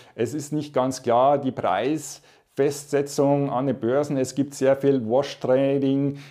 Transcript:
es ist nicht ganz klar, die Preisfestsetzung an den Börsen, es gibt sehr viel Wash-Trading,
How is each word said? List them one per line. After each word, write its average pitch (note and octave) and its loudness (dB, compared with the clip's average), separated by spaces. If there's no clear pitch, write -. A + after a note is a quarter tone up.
es A#2 -2
ist D3 -8
nicht D3+ -4
ganz C3 -2
klar, B2+ 4
die B2 -4
Preisfestsetzung C#3+ -2
an C3 -2
den B2 -2
Börsen, C#3 0
es B2+ -2
gibt C#3 -2
sehr C3+ 4
viel C#3 2
Wash-Trading, C#3 0